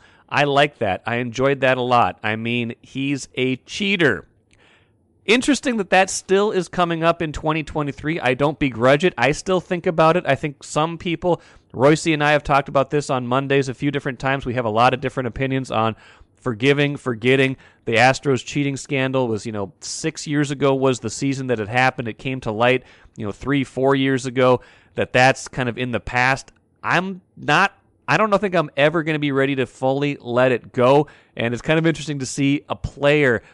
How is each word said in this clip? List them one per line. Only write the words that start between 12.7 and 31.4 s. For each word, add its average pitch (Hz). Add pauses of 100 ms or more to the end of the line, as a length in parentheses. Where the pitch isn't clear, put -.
this 147
on 127
Mondays 135
a 120
few 139
different 139
times. 135
We 117
have 123
a 110
lot 123
of 120
different 127
opinions 131
on 110 (420)
forgiving, 139
forgetting. 127 (300)
The 113
Astros 127
cheating 139
scandal 131
was, 110
you 117
know, 101
six -
years 143
ago 139
was 131
the 110
season 139
that 120
it 104
happened. 127
It 107
came 131
to 113
light, 123 (320)
you 113
know, 101
three, 135
four 135
years 135
ago, 127 (340)
that 107
that's 127
kind 127
of 107
in 123
the 110
past. 127 (320)
I'm 180 (160)
not, 147 (300)
I 147
don't 208
think 190
I'm 151
ever 156
gonna 156
be 147
ready 135
to 131
fully 139
let 123
it 110
go. 139 (300)
And 120